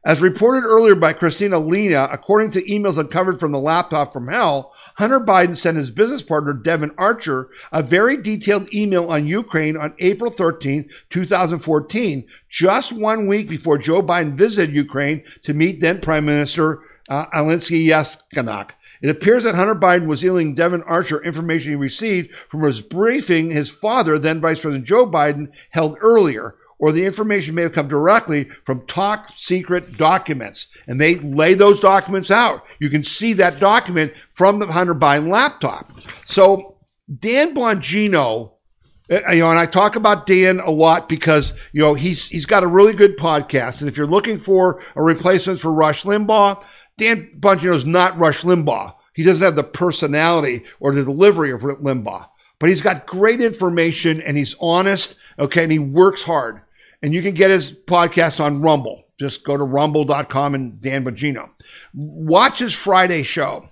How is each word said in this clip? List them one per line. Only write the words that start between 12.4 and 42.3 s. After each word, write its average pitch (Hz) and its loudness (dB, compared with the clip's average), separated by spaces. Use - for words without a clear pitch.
just 202 0
one 220 -2
week 208 -2
before 156 0
Joe 160 0
Biden 165 -2
visited 175 0
Ukraine 143 -4
to 147 -4
meet 156 0
then 175 -2
Prime 151 -2
Minister, 147 -2
uh, 143 -6
Zelensky 160 0
Yaskynak. 127 -2
It 139 -2
appears 202 2
that 220 0
Hunter 196 0
Biden 180 2
was 151 -4
emailing 175 0
Devon 170 0
Archer 165 -4
information 160 -6
he 147 -4
received 170 -4
from 156 -6
his 120 0
briefing 180 -2
his 151 -4
father, 202 0
then 160 -2
Vice 165 -2
President 139 -6
Joe 233 4
Biden, 151 -2
held 156 -2
earlier, 175 2
or 151 2
the 170 0
information 196 -4
may 170 -2
have 165 -4
come 143 -4
directly 151 0
from 127 -8
top 208 -4
secret 180 -4
documents. 156 -2
And 127 -4
they 165 4
lay 151 2
those 202 6
documents 190 2
out. 202 0
You 147 -4
can 147 -2
see 226 -2
that 175 2
document 180 2
from 202 4
the 208 -4
Hunter 175 -2
Biden 151 2
laptop. 196 -2
So 196 2
Dan 277 0
Bongino, 170 -2
uh, 185 0
you 170 4
know, 165 4
and 165 4
I 170 2
talk 202 2
about 208 2
Dan 185 4
a 160 -4
lot 160 4
because, 156 0
you 147 -2
know, 151 4
he's, 160 -2
he's 151 -8